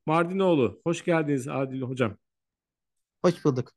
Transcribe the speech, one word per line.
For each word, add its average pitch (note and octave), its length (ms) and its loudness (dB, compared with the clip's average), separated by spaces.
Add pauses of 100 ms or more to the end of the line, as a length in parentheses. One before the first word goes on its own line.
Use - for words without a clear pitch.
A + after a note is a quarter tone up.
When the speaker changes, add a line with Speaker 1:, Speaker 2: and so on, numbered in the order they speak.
Speaker 1:
Mardinoğlu. E3+ 800 2
Hoş E3 220 -4
geldiniz D3 420 0
Adil C3+ 340 -4
Hocam. B2 360 -2 (1040)
Speaker 2:
Hoş F3 240 2
bulduk. B2+ 300 0